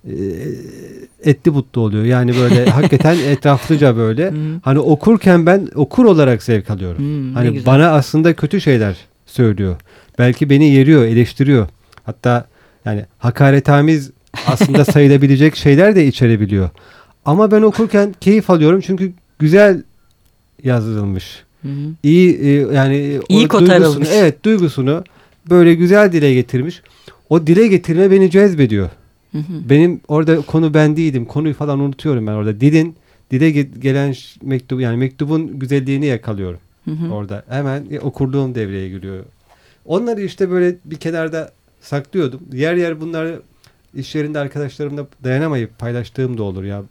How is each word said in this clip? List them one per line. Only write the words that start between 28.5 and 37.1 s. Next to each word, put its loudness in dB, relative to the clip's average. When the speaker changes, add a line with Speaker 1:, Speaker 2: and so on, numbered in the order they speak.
Speaker 2:
Hı -10
hı. -10
Speaker 1:
Benim 2
orada 0
konu -2
ben 2
değilim. -2
Konuyu -4
falan -6
unutuyorum -4
ben -6
orada. -4
Dilin, 0
dile 0
ge-, -4
gelen -2
ş-, -14
mektup, -6
yani -4
mektubun -6
güzelliğini -4
yakalıyorum -6
Speaker 2:
Hı -8
hı. -8